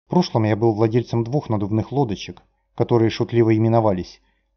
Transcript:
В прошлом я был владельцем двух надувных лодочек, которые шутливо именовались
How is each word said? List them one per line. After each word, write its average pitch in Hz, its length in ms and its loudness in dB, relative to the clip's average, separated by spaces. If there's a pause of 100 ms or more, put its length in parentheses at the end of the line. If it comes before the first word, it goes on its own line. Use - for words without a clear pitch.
В - 40 -20
прошлом 143 340 0
я 107 100 2
был 110 200 2
владельцем 113 500 0
двух 135 240 -4
надувных 104 420 -2
лодочек, 101 520 -4 (320)
которые 117 360 2
шутливо 113 460 2
именовались 110 640 0 (360)